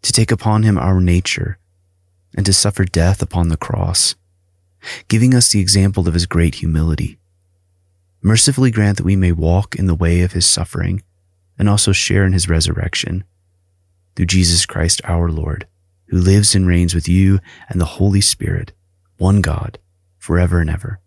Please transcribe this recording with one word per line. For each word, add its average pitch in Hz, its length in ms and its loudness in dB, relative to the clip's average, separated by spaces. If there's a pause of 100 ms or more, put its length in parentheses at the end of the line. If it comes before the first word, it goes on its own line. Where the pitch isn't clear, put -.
to - 100 -4
take - 180 2
upon 107 320 0
him 104 160 2
our 92 220 2
nature 90 580 -2 (760)
and 101 100 -2
to 95 60 0
suffer 98 320 0
death 90 360 0
upon 87 280 -2
the 80 80 -2
cross, - 580 -4 (960)
giving 123 260 4
us 120 160 2
the 107 80 0
example 98 480 2
of 82 80 0
his 85 120 0
great 85 300 0
humility. 80 640 -2 (1040)
Mercifully 127 480 2
grant 104 280 0
that 85 80 -4
we 98 100 2
may 92 160 2
walk 85 420 0
in 98 120 -2
the 87 80 2
way 85 260 0
of 90 120 0
his 92 140 -2
suffering 87 560 -4 (560)
and 101 100 2
also 104 220 2
share 98 340 2
in 95 80 2
his 85 160 -2
resurrection. 85 760 -4 (920)
Through 90 120 -2
Jesus 87 400 0
Christ - 360 -2
our 85 280 -2
Lord, 78 360 -6 (400)
who - 120 -2
lives 98 360 2
and 95 140 2
reigns 87 260 2
with 85 140 -4
you 95 320 4 (280)
and 90 120 -4
the 80 60 0
Holy 98 340 0
Spirit, - 520 -4 (440)
one 98 240 2
God, - 400 -6 (380)
forever 87 420 0
and 80 100 -2
ever. 80 360 -8